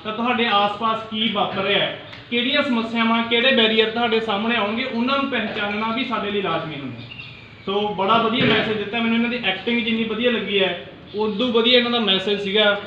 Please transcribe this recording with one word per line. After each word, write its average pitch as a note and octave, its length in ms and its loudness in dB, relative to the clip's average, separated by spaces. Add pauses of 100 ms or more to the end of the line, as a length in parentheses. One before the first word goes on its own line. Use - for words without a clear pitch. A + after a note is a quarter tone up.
ਤਾਂ G#3+ 100 -6
ਤੁਹਾਡੇ A#3 380 0
ਆਸ-ਪਾਸ G#3 480 2 (120)
ਕੀ A3 220 0
ਵਾਪਰ G3 300 -2
ਰਿਹਾ G3+ 160 2
ਹੈ, - 200 -4 (320)
ਕਿਹੜੀਆਂ C4 320 0
ਸਮੱਸਿਆਵਾਂ, A3+ 600 0
ਕਿਹੜੇ A#3 280 2
ਬੈਰੀਅਰ A3 380 4
ਤੁਹਾਡੇ A3+ 300 0
ਸਾਹਮਣੇ A3 360 0
ਆਉਣਗੇ, A3 280 -2
ਉਹਨਾਂ B3+ 340 -2
ਨੂੰ C#4 140 -2
ਪਹਿਚਾਨਣਾ G#3+ 600 -2
ਵੀ A#3+ 140 -2
ਸਾਡੇ G#3 260 -4
ਲਈ G3+ 100 0
ਲਾਜ਼ਮੀ D#3+ 340 -4
ਹੁੰਦਾ। B2 260 -10 (640)
ਸੋ G#3 220 0
ਬੜਾ G#3 300 2
ਵਧੀਆ A#3 280 2
ਮੈਸੇਜ G#3+ 320 2
ਦਿੱਤਾ G#3 220 -4
ਮੈਨੂੰ, A3+ 160 2
ਇਹਨਾਂ A#3 140 2
ਦੀ B3 160 -4
ਐਕਟਿੰਗ A3+ 360 0
ਜਿੰਨੀ A3+ 220 0
ਵਧੀਆ A3 280 0
ਲੱਗੀ G3 320 0
ਹੈ, F3+ 260 -4 (260)
ਉਦੋਂ G#3+ 320 0
ਵਧੀਆ A#3 320 6
ਇਹਨਾਂ A#3+ 120 0
ਦਾ A#3 80 2
ਮੈਸੇਜ G3 420 0
ਸੀਗਾ। G3+ 460 2